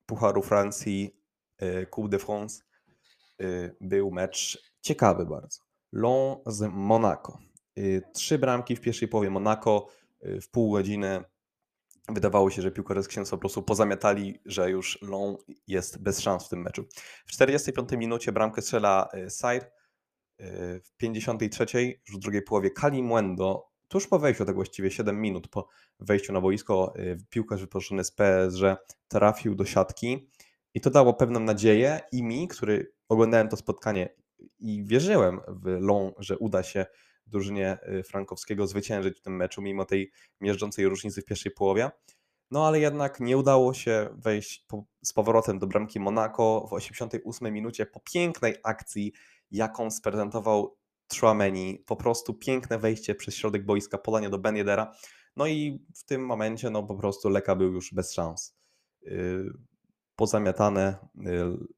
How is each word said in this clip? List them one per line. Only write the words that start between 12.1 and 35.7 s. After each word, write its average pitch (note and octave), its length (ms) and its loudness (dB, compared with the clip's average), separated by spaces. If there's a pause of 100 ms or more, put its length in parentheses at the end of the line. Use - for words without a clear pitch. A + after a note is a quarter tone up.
się, F#2+ 120 -4
że F#2+ 80 -2
piłkarze G2 320 -4
z G2 60 -8
Księcia - 220 -8
po F#2+ 80 -4
prostu G2 240 -6
pozamiatali, G2+ 840 0
że F#2+ 260 -2
już F#2+ 320 -4
Lyon G2 340 -4 (300)
jest F#2 360 -6
bez F#2+ 180 -2
szans F#2+ 260 -2
w - 20 -20
tym F2 140 -6
meczu. - 220 -10 (420)
W - 40 -18
czterdziestej C3+ 440 2
piątej B2+ 240 -2
minucie A#2 340 -2
bramkę A2 300 0
strzela, G2+ 520 2
y, F#2+ 160 -10
Sarr, B2 340 -2
y, - 20 -20 (1160)
w - 120 -20
pięćdziesiątej A2 540 -4
trzeciej, B2 580 -2
już G2+ 80 -12
w F#2+ 40 -10
drugiej G2+ 220 -4
połowie G2+ 280 0
Kalimuendo, A2+ 1000 0 (180)
tuż G3 180 -2
po F#3 120 4
wejściu, C3+ 260 2
tak F#2+ 100 0
właściwie F#2+ 360 -2
siedem G#2 300 -2
minut F#2+ 280 -4
po - 200 -8 (320)
wejściu G2 320 0
na F#2+ 80 0
boisko, F#2+ 560 2
y, F2+ 220 -6 (120)
piłkarz G#2+ 300 -4
wypożyczony F#2+ 440 -4
z - 80 -8
P F#2+ 280 6
S F#2 200 0
G F#2+ 160 6 (320)
trafił G#2 460 4
do G2 100 0
siatki A#2+ 640 0 (440)
i B2+ 60 -6
to C3+ 100 2
dało B2 240 8
pewną A#2+ 260 2
nadzieję A2 600 6 (120)
i B2 100 -2
mi, B2 260 -4
który - 440 -2 (160)
oglądałem A2+ 400 6
to A2 80 -6
spotkanie G2+ 580 -4 (440)
i G#2+ 260 -6
wierzyłem A2+ 640 4
w F#2+ 180 -10
Lyon, F#2+ 520 2